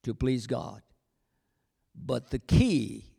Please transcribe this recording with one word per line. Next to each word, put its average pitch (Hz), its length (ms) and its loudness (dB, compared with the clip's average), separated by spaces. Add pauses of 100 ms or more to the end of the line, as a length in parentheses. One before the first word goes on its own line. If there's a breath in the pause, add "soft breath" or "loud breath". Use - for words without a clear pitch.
to 113 120 -6
please 127 320 -2
God. 117 360 -6 (1120)
But - 360 -6
the 135 80 -4
key 131 680 2 (140)